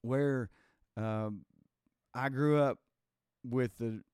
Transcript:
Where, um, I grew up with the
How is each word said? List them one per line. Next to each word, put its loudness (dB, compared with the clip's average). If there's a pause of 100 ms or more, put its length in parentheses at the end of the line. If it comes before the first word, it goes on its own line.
Where, 0 (480)
um, -4 (680)
I -2
grew 4
up 2 (640)
with -2
the -6 (120)